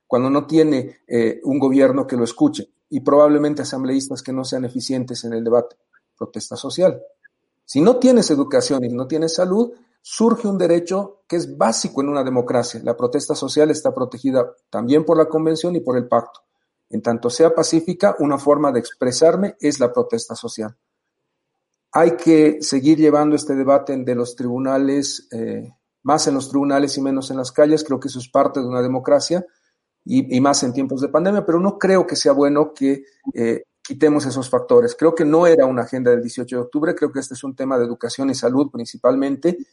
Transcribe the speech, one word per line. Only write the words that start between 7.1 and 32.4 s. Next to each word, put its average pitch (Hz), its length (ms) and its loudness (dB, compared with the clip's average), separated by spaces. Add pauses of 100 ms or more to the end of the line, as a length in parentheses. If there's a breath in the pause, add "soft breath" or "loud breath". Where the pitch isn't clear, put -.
Si - 160 -2
no 226 160 6
tienes 247 340 4
educación 135 540 0
y 120 40 -4
no 120 180 -6
tienes 160 280 -2
salud, 190 380 0 (300 loud breath)
surge 220 460 0
un 196 100 -2
derecho 175 680 -2
que 170 80 -4
es 143 200 -8
básico 208 440 -2
en 139 80 -2
una 143 160 -2
democracia. 123 580 -2
La 120 140 -4
protesta 139 380 -2
social 147 360 0
está 143 240 -2
protegida 127 560 -2 (200)
también 127 340 0
por 165 120 2
la 156 100 4
Convención 160 500 -2
y 160 40 -2
por 127 160 -2
el 123 120 -2
Pacto. - 320 -2 (480)
En 110 140 -6
tanto 120 280 -2
sea 165 240 2
pacífica, 165 640 0
una 143 200 0
forma 143 340 2
de 120 80 -2
expresarme 165 800 0
es 147 180 -2
la 123 140 0
protesta 117 420 -4
social. 110 400 -10 (1160)
Hay 160 240 2
que 151 460 4
seguir 143 360 2
llevando 151 380 4
este 143 180 -4
debate 139 420 0
de 123 180 -4
los 120 200 -4
tribunales, 135 1000 -4
eh, 113 380 -8 (320)
más - 240 0
en 143 80 2
los 131 140 -4
tribunales 139 480 0
y 139 60 -4
menos 135 280 -4
en 135 60 -8
las 127 160 -8
calles. 151 320 2
Creo 131 160 -4
que 139 80 -8
eso 127 100 -10
es 123 100 -12
parte 139 320 0
de 123 60 -4
una 123 160 -2
democracia 139 640 0 (600 soft breath)
y, 127 320 -2
y 127 40 2
más 139 220 2
en 127 100 -2
tiempos 135 280 -4
de 135 80 -2
pandemia, 185 360 0
pero 170 160 2
no 196 180 0
creo 185 280 2
que 147 100 -6
sea 143 160 2
bueno 143 420 2